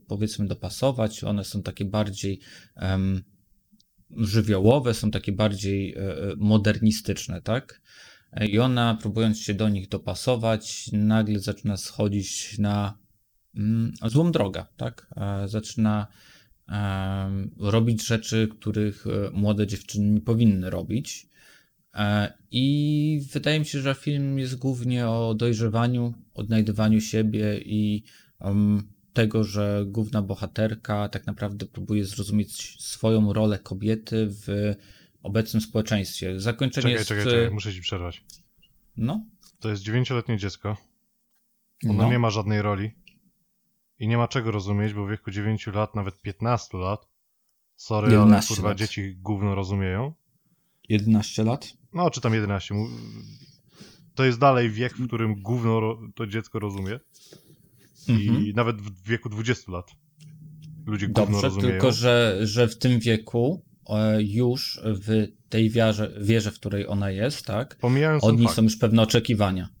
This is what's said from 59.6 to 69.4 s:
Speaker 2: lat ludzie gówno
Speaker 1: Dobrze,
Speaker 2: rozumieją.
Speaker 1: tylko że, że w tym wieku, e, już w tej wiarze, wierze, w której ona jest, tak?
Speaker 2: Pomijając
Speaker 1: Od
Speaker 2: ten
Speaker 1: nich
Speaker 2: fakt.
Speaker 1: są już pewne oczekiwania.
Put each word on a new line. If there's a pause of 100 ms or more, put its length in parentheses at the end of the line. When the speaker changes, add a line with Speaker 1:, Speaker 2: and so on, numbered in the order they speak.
Speaker 2:
lat (960)
ludzie
gówno
Speaker 1:
Dobrze,
Speaker 2:
rozumieją.
Speaker 1:
tylko
że,
że
w
tym
wieku, (240)
e,
już
w (220)
tej
wiarze,
wierze,
w
której
ona
jest,
tak?
Speaker 2:
Pomijając
Speaker 1:
Od
Speaker 2:
ten
Speaker 1:
nich
Speaker 2:
fakt.
Speaker 1:
są
już
pewne
oczekiwania. (120)